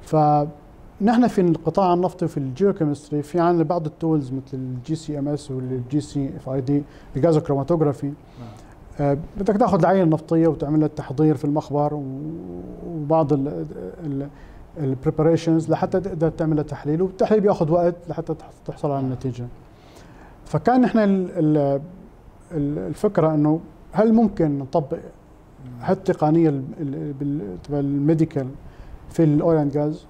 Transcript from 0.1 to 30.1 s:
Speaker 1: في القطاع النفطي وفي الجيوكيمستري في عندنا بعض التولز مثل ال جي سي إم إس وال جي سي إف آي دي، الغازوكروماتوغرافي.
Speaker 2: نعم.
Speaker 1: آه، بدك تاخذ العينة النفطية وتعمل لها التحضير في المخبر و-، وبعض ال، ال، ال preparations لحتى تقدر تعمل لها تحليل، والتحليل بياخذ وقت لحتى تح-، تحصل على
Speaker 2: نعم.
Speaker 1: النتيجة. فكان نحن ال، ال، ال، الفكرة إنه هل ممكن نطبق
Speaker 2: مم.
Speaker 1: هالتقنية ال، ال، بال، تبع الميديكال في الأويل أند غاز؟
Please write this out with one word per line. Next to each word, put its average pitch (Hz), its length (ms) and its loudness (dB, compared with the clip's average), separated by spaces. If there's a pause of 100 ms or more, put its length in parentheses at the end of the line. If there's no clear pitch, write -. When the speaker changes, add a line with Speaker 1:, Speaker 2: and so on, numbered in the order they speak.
Speaker 1:
في - 140 0
القطاع 175 520 2
النفطي 175 320 0
وفي 160 120 -4
الجيوكيمستري 147 840 -2
في 175 180 -4
عندنا 170 240 4
بعض 165 220 -2
التولز 151 460 -2
مثل 131 120 -6 (100)
ال 127 300 -8
جي 156 120 -4
سي 151 240 -8
إم 139 80 -2
إس 147 240 -6
وال 127 300 -4 (100)
جي 147 100 0
سي 135 360 -4
إف - 120 -12
آي 135 120 -2
دي، 143 220 0 (340)
الغازوكروماتوغرافي. 147 880 2
Speaker 2:
نعم. 143 80 -6 (840)
Speaker 1:
آه، 143 180 2 (220)
بدك 196 180 2
تاخذ 202 220 4
العينة 180 240 4
النفطية 165 440 2
وتعمل 151 320 0
لها 151 80 4
التحضير 147 480 0
في 131 100 -6
المخبر 147 480 0
و-، 147 100 -8 (840)
وبعض 143 460 2
ال، 143 320 -2 (400)
ال، 139 220 -6 (500)
ال 135 180 -2 (100)
preparations 160 640 2
لحتى 180 300 0
تقدر 175 300 -2
تعمل 160 260 -2
لها 147 80 0
تحليل، 147 380 -2
والتحليل 196 400 2
بياخذ 185 300 2
وقت 175 240 2 (140)
لحتى 160 240 -6
تح-، - 160 -12 (160)
تحصل - 260 -4
على 139 100 -2
Speaker 2:
نعم. 131 100 -2
Speaker 1:
النتيجة. 123 340 -6 (1000)
فكان 240 360 2
نحن 226 160 2
ال، 196 340 2
ال، 151 260 2 (960)
ال، 147 260 -2
الفكرة 170 560 0
إنه 151 260 4 (320)
هل 220 220 4
ممكن 190 460 2
نطبق 143 380 -4 (680)
Speaker 2:
مم. 123 60 -16 (100)
Speaker 1:
هالتقنية 165 680 2
ال، 139 140 -2 (160)
ال، 147 340 -6
بال، 143 500 -6
تبع 143 160 -4
الميديكال 143 680 0 (600)
في - 140 2
الأويل 160 340 4
أند 143 200 0
غاز؟ 151 320 -2